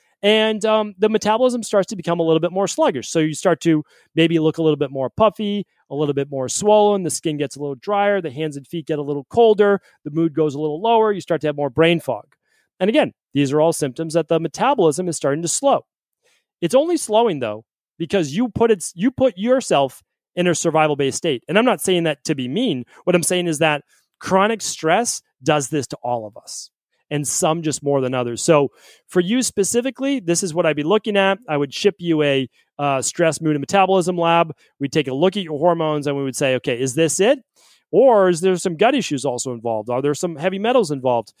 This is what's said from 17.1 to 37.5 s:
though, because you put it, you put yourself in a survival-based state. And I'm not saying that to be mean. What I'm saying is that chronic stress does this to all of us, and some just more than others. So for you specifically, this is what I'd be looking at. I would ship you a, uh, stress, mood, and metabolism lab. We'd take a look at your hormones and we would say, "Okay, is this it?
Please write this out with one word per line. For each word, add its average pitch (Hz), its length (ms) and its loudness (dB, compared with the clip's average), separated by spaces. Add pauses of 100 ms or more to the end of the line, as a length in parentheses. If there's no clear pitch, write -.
though, 110 240 -6 (340)
because 160 380 -2
you 240 120 0
put 226 220 2
it, 190 140 0 (100)
you 208 160 0
put 262 260 0
yourself 185 680 0 (320)
in 180 100 2
a 175 80 2
survival-based 151 640 0
state. 143 300 -2
And 180 100 2
I'm 240 60 2
not 208 160 0
saying 180 240 0
that 151 220 -2
to 151 100 -2
be 127 100 -8
mean. 151 380 -2 (180)
What 180 140 2
I'm 170 80 0
saying 180 240 -2
is 151 100 -2
that 151 240 0 (380)
chronic 196 420 0
stress 190 580 -2 (220)
does 151 280 0
this 143 180 -4
to - 120 -14
all 120 280 -6
of 104 80 -20
us, - 340 -18 (400)
and 147 180 -4
some 170 320 0
just 151 220 -4
more 139 180 2
than 131 140 -2
others. 120 260 -4
So 143 300 4 (360)
for 185 140 0
you 226 220 0
specifically, 247 800 -2
this 170 220 -2
is 165 120 -6
what 175 100 2
I'd 151 120 0
be 147 80 -2
looking 202 340 2
at. 190 280 2
I 147 120 0
would 143 160 -2
ship 196 240 0
you 165 240 0
a, 135 260 2 (300)
uh, 139 240 0
stress, 160 400 0
mood, 151 140 0
and 139 40 -4
metabolism 185 560 2
lab. 170 400 2 (240)
We'd 139 120 -6
take 151 160 0
a 127 40 -4
look 180 240 2
at 202 60 -4
your 156 160 -8
hormones 156 480 0
and 143 100 -2
we 139 60 -4
would 135 140 -6
say, 131 180 0
"Okay, 123 260 -2
is 131 140 -2
this 160 260 2
it? 247 200 2 (500)